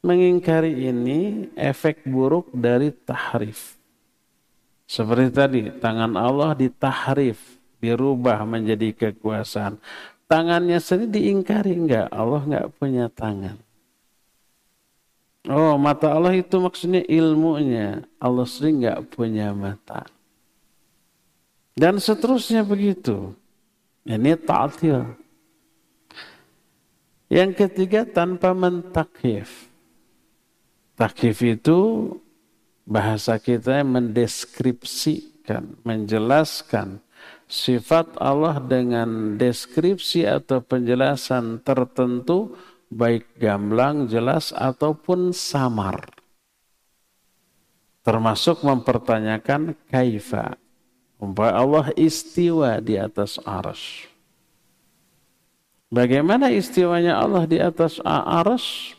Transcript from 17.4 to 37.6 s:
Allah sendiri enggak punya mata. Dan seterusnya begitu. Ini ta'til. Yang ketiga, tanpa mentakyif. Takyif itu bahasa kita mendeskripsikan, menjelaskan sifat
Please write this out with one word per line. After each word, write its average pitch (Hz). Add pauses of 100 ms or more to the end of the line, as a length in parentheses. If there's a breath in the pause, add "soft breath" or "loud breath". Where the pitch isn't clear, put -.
Allah 123
sendiri 147
enggak 117
punya 107
mata. 101 (1700)
Dan 175
seterusnya 226
begitu. 190 (720)
Ini 214
ta'til. 139 (2250 loud breath)
Yang 190
ketiga, 190
tanpa 180
mentakyif. 170 (1200)
Takyif 117
itu 165 (1040)
bahasa 107
kita 123
mendeskripsikan, -
menjelaskan 110 (480 loud breath)
sifat 147